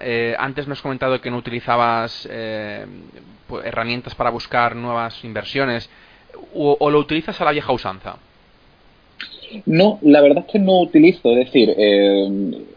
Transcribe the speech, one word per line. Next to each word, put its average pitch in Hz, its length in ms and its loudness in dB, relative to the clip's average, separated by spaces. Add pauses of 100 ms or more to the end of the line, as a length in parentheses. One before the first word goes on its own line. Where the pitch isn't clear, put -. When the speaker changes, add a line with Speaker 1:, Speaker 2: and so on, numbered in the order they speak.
Speaker 1:
Eh, 117 340 -4
antes 139 300 -6
me 143 60 -10
has 135 100 -12
comentado 131 380 -4
que 123 100 -10
no 120 60 -6
utilizabas, 120 920 -4
eh, 107 560 -10 (640)
pu-, 123 160 -12
herramientas 117 520 -6
para 120 140 0
buscar 117 440 -2
nuevas 117 500 -6
inversiones. 117 640 -6 (640)
¿O, 143 280 0
o 147 100 2
lo 151 80 4
utilizas 151 420 -4
a 180 40 -2
la 151 80 2
vieja 143 200 -4
usanza? 95 440 -8 (1500)
Speaker 2:
No, 190 360 2
la 147 180 8
verdad 143 260 6
es - 60 -12
que 220 60 0
no 190 220 4
utilizo, 170 520 4
es 123 140 2
decir, 110 300 4
eh, 101 520 4 (480)